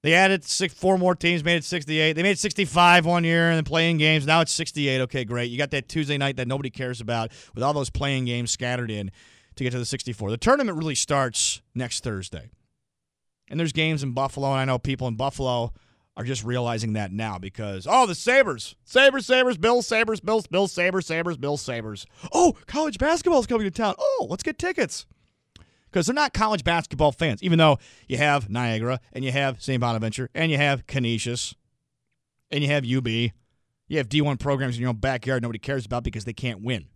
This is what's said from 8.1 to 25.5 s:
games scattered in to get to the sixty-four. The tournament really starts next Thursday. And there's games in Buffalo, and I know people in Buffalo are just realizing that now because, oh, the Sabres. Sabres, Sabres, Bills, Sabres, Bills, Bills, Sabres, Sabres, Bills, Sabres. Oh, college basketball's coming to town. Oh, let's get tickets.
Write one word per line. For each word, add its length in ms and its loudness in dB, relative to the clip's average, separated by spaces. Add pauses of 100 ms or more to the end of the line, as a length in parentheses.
games 260 -4
scattered 360 -4
in 220 -6 (460)
to 80 -6
get 60 0
to 100 -4
the 60 -6
sixty-four. 440 -6
The 60 -4
tournament 420 2
really 160 -4
starts 680 -2 (140)
next 300 -6
Thursday. 460 -8 (960)
And 100 -6
there's 140 -2
games 320 0
in 80 -4
Buffalo, 400 -2
and 80 0
I 40 0
know 140 0
people 300 -4
in 80 -4
Buffalo 560 -4 (440)
are 80 -10
just 200 -6
realizing 480 -4
that 180 -4
now 280 -6
because, 520 -10
oh, 160 6
the 80 -4
Sabres. 680 0
Sabres, 420 6
Sabres, 320 4
Bills, 300 2
Sabres, 320 0
Bills, 260 0
Bills, 240 0
Sabres, 360 0
Sabres, 300 -2
Bills, 260 -4
Sabres. 440 -8 (260)
Oh, 220 6 (140)
college 300 -2
basketball's 500 2
coming 160 0
to 80 -2
town. 260 -2
Oh, 320 0
let's 140 -6
get 120 -4
tickets. 480 -4 (880)